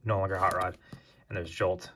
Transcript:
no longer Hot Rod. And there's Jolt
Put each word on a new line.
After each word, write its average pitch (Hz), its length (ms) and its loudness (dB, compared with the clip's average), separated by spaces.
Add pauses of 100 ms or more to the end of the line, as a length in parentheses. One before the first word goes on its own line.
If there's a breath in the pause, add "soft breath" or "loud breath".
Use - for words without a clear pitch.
no 104 140 2
longer 95 180 0
Hot 92 160 4
Rod. 92 240 -2 (520 loud breath)
And 104 100 -8
there's 85 120 -8
Jolt 92 460 0